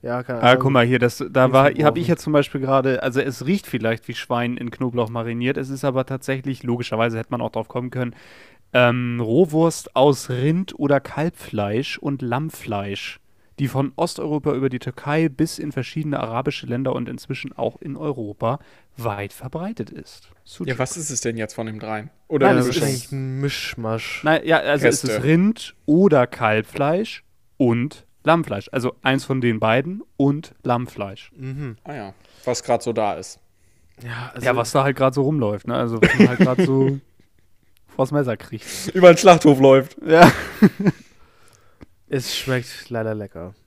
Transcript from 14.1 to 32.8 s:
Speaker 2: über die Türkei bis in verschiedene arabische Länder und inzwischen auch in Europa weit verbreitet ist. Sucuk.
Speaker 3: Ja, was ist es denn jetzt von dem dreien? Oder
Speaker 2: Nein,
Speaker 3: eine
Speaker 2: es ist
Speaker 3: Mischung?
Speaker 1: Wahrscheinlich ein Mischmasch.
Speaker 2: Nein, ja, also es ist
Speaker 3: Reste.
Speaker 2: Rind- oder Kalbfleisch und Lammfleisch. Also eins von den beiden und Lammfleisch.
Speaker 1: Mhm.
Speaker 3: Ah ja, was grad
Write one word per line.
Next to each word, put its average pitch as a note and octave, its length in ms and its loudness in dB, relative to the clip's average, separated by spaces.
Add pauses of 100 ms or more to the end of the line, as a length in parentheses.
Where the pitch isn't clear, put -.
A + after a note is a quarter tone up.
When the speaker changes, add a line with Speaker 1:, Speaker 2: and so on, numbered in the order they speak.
Speaker 2:
über C3+ 160 -2
die B2 80 -8
Türkei D3+ 500 -4
bis D#3 300 -4
in D3+ 140 -8
verschiedene C#3+ 480 -6
arabische B2+ 460 -6
Länder B2+ 280 -4
und B2 160 -6
inzwischen B2+ 480 -12
auch A#2+ 240 -4
in C#3 140 -12
Europa B2+ 600 -6 (380)
weit G2+ 380 -6
verbreitet E3 560 -10
ist. - 400 -20 (140)
Sucuk. - 240 -12
Speaker 3:
Ja, B2 100 -4
was C3 180 -4
ist D#3 140 -8
es A#2+ 100 -6
denn A#2 160 -4
jetzt A2 180 -8
von A2+ 120 -8
dem G#2+ 120 -10
dreien? A2 320 -10 (180)
Oder C3+ 180 4
Speaker 2:
Nein, - 120 6
Speaker 3:
eine B2+ 100 2
Speaker 2:
es - 0 -
ist B2+ 80 -2
Speaker 3:
Mischung? - 120 0
Speaker 1:
Wahrscheinlich C3 240 -6
ein C3 280 -6
Mischmasch. A2+ 840 -6
Speaker 2:
Nein, D#3 200 2
ja, D#3+ 160 4
also C#3+ 260 0
es B2+ 180 2
ist B2 60 -2
Speaker 3:
Reste. A2 140 -2
Speaker 2:
Rind- F3 500 2 (120)
oder D3+ 400 6
Kalbfleisch C#3 960 -2 (360)
und A#2+ 460 -2 (200)
Lammfleisch. D#3 480 -2
Also B2 280 -4
eins C3 240 0
von C3+ 160 -4
den A#2 200 0
beiden C#3 420 0 (160)
und C#3+ 440 -2
Lammfleisch. A#2+ 720 -6
Speaker 1:
Mhm. C3 500 -12
Speaker 3:
Ah C#3+ 100 -14
ja, G2+ 200 -14 (300)
was B2 180 -4
grad A#2 200 0